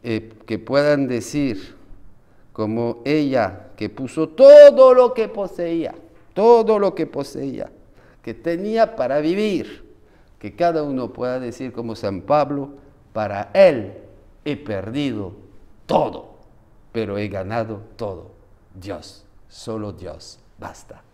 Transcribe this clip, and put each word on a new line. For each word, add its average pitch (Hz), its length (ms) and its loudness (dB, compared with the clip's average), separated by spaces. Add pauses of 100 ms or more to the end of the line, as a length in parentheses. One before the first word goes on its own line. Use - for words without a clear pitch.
Eh, 110 280 -8 (140)
que 107 120 -6
puedan 139 500 0
decir, 123 640 -6 (760)
como 113 520 -6
ella, 131 720 -2
que 107 140 -8
puso 156 400 -8
todo 262 640 10
lo 247 220 4
que 220 140 -4
poseía, 175 680 -8 (400)
todo 220 440 4
lo 180 160 0
que 156 120 -4
poseía, 139 680 -10 (500)
que 117 120 -12
tenía 214 600 -2
para 139 240 -2
vivir, 175 640 -4 (560)
que 104 160 -14
cada 165 280 -2
uno 131 280 -6
pueda 127 300 -6
decir 123 320 -12
como 113 240 -10
San 98 240 -6
Pablo, 143 540 -2 (400)
para 104 400 -6
Él 139 400 4 (500)
he 147 140 -6
perdido 107 760 -8 (540)
todo, - 480 -4 (580)
pero 101 240 -6
he 104 120 -6
ganado 101 520 -8 (160)
todo. 95 360 -12 (460)
Dios, 90 460 -16 (240)
solo 107 440 -12
Dios 82 460 -18 (200)
basta. - 420 -20 (140)